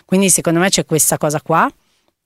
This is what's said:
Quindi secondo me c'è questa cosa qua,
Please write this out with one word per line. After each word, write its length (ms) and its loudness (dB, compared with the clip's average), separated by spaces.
Quindi 240 0
secondo 300 0
me 120 2
c'è 140 -2
questa 340 -2
cosa 220 -2
qua, 320 0